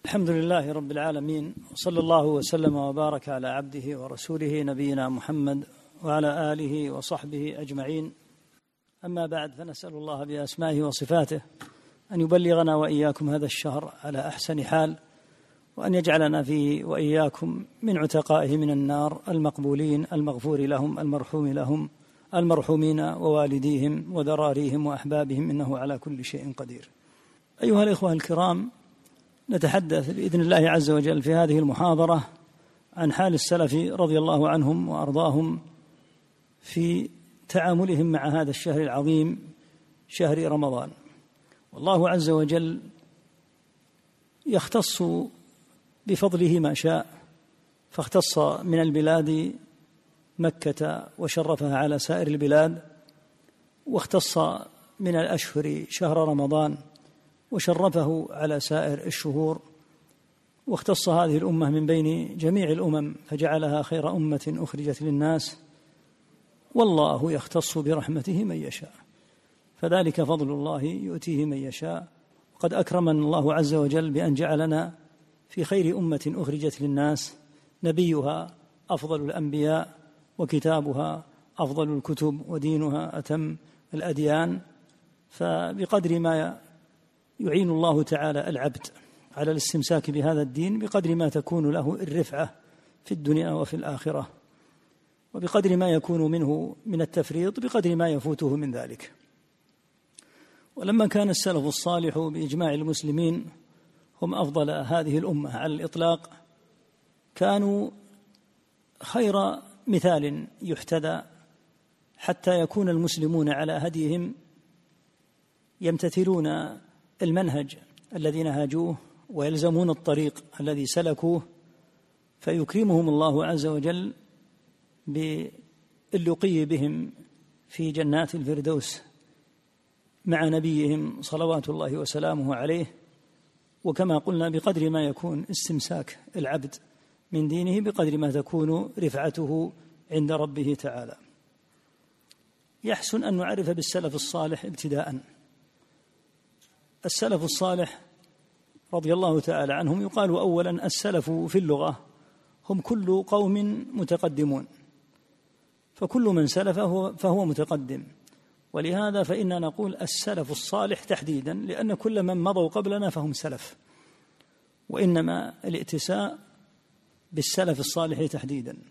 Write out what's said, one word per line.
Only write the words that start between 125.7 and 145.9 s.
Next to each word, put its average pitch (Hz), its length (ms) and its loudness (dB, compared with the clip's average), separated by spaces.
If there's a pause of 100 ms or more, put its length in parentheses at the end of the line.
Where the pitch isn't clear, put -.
بهم 151 480 -2 (560)
في 160 220 -4
جنات 151 440 0
الفردوس 147 680 -4 (1200)
مع 160 240 2
نبيهم 156 720 0
صلوات 160 460 -2
الله 151 300 -4
وسلامه 151 560 -2
عليه. 156 400 -4 (920)
وكما 185 340 0
قلنا، 170 300 -2
بقدر 160 420 0
ما 160 140 0
يكون 151 460 -4
استمساك 160 680 -6 (180)
العبد 139 380 -4 (580)
من 156 160 0
دينه، 185 420 0
بقدر 156 280 0
ما 151 120 0
تكون 156 680 0
رفعته 160 720 -2 (380)
عند 156 220 0
ربه 147 420 -2
تعالى. 120 420 -10 (1700)
يحسن 214 400 -2
أن 202 120 0
نعرف 180 340 -2
بالسلف 165 440 -4
الصالح 156 500 -4
ابتداءً. 143 560 -6 (1800)